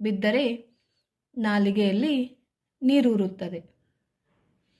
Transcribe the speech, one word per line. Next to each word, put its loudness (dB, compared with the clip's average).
ಬಿದ್ದರೆ -2
ನಾಲಿಗೆಯಲ್ಲಿ 0
ನೀರೂರುತ್ತದೆ. 0